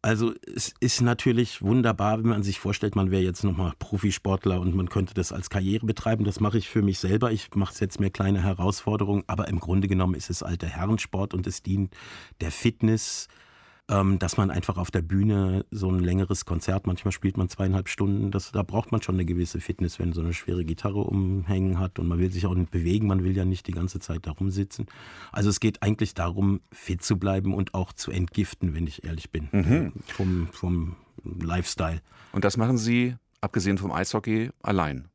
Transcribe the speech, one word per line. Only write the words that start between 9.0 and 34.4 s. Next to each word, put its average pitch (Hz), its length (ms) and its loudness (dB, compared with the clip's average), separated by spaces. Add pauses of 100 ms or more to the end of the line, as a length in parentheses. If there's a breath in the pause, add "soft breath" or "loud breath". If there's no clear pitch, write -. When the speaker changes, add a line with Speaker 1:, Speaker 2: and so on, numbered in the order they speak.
Speaker 1:
aber 92 200 -2
im 85 120 -2
Grunde 95 280 2
genommen 92 280 2
ist - 140 -10
es 87 140 -4
alter 87 240 -4
Herrensport 98 680 -2
und 95 140 -2
es - 160 -6
dient 95 320 0 (460 loud breath)
der 82 100 -4
Fitness, - 800 0 (600 soft breath)
ähm, 98 280 4
dass 90 200 0
man 98 120 4
einfach - 280 -2
auf 90 140 -4
der 92 100 0
Bühne 98 680 2
so 92 220 -2
ein 92 80 2
längeres 92 460 0
Konzert, 92 420 -2
manchmal 92 240 0
spielt - 240 -2
man 92 140 0
zweieinhalb 95 400 0
Stunden, 101 420 0
das, 98 220 -4
da 101 100 0
braucht 101 300 -2
man 107 80 0
schon 95 140 -2
eine 92 100 2
gewisse 87 340 -2
Fitness, 87 400 -4
wenn 90 140 0
so 82 80 -2
eine 85 120 -2
schwere 87 300 -4
Gitarre 98 380 -2
umhängen 95 800 0
hat 90 200 -4
und 85 80 -2
man 85 100 0
will 92 140 2
sich 90 140 -2
auch 90 100 0
nicht 87 160 0
bewegen, 90 360 2
man 95 180 2
will 95 100 2
ja 95 80 0
nicht 92 240 -2
die 92 60 -6
ganze 87 260 -4
Zeit 85 260 -6
da 85 60 -6
rumsitzen. 95 540 -2 (480 loud breath)
Also 101 160 2
es 98 100 0
geht 107 240 0
eigentlich 107 300 0
darum, 95 480 0 (100)
fit - 320 -6
zu 101 160 2
bleiben 95 340 0
und 98 200 -2
auch 92 180 -2
zu - 180 -10
entgiften, 92 640 -2
wenn 82 140 -2
ich - 160 -12
ehrlich 82 280 -8
bin, 76 200 -6
Speaker 2:
Mhm. 101 400 4 (160)
Speaker 1:
vom, 90 460 0
vom 87 420 -2 (300)
Lifestyle. 85 720 -2 (320 loud breath)
Speaker 2:
Und 98 140 0
das 101 100 4
machen 117 220 2
Sie, 120 400 2 (240)
abgesehen 98 360 2
vom 95 140 -4
Eishockey, 110 600 -2 (100)